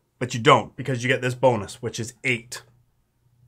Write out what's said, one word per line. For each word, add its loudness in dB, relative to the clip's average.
but -4
you -4
don't 4
because -6
you -2
get 0
this 0
bonus, 0
which -8
is -8
eight. -6